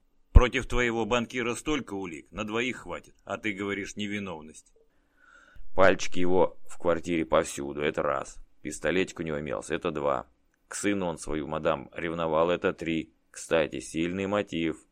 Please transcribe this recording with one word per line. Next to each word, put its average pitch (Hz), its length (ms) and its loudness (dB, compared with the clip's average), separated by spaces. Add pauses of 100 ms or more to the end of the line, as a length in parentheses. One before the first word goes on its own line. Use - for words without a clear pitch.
(300)
Против 120 360 10
твоего 117 380 0
банкира 117 520 -2
столько 139 380 -4
улик, 90 360 -8
на 98 140 -8
двоих 113 340 -4
хватит, - 360 -12 (100)
а 98 140 -8
ты 107 140 -6
говоришь 101 440 -6
невиновность». 95 760 -10 (1040)
Пальчики 92 440 6
его 87 380 6 (100)
в - 120 -8
квартире 82 460 0
повсюду, 73 580 -2
это 76 200 -2
раз. 69 340 -4 (260)
Пистолетик 82 580 -2
у - 20 -6
него 76 180 -4
имелся, 65 340 -6
это 87 160 -2
два. 71 360 -2 (420)
К - 60 -12
сыну 101 320 0
он 80 120 -4
свою 76 280 -6
мадам 78 460 -2
ревновал, 82 580 0
это 87 220 0
три. 80 400 -4 (180)
Кстати, 73 500 0
сильный 87 460 -4
мотив. 82 640 -4